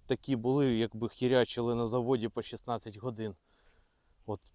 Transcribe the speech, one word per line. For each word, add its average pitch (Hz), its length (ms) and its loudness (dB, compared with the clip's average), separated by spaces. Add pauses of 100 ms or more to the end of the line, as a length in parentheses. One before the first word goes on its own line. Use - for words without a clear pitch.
такі 131 300 0
були, 127 400 2
якби 110 320 -2
хірячили 120 680 2
на 117 120 0
заводі 117 420 0
по 113 140 -6
шістнадцять 110 540 -8
годин. 110 400 -6 (920)
От 104 140 -6 (140)